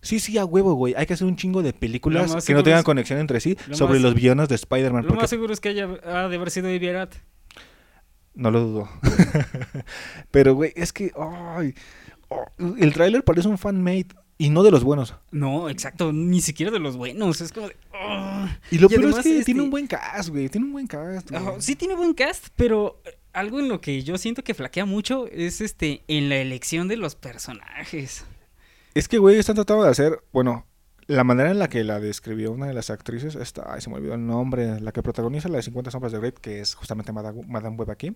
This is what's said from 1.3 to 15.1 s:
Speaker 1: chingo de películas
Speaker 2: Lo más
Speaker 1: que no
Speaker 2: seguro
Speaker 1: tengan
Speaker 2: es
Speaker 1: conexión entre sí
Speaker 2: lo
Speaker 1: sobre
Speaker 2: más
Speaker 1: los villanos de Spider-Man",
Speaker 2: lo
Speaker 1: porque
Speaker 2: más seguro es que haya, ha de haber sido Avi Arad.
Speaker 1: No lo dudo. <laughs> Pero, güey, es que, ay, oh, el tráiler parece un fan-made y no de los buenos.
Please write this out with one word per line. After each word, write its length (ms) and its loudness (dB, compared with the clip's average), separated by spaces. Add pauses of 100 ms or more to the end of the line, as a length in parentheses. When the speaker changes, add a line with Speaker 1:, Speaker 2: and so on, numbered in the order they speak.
Speaker 1:
chingo 260 0
de 80 0
películas 560 0
Speaker 2:
Lo 80 -2
más 100 -4
Speaker 1:
que 80 0
no 40 6
Speaker 2:
seguro 80 6
Speaker 1:
tengan 140 8
Speaker 2:
es 60 2
Speaker 1:
conexión 340 0
entre 200 0
sí 180 0 (100)
Speaker 2:
lo 100 -10
Speaker 1:
sobre 160 4
Speaker 2:
más 80 6
Speaker 1:
los 140 6
villanos 340 4
de 60 2
Spider-Man", 480 0
Speaker 2:
lo 40 -6
Speaker 1:
porque 140 4
Speaker 2:
más 80 2
seguro 240 -2
es 80 -8
que 80 -4
haya, 160 -4 (180)
ha 240 -4
de 80 -4
haber 160 -6
sido 160 -4
Avi 220 -2
Arad. 200 -6 (1200)
Speaker 1:
No 180 0
lo 80 4
dudo. 300 -4 (120)
<laughs> 1300 -2
Pero, 240 8
güey, 200 -2
es 160 -4
que, 260 -6
ay, 560 -6 (540)
oh, 180 -8 (320)
el 160 6
tráiler 300 4
parece 240 2
un 100 0
fan-made 500 0 (300)
y 120 2
no 140 6
de 80 12
los 120 8
buenos. 320 0 (160)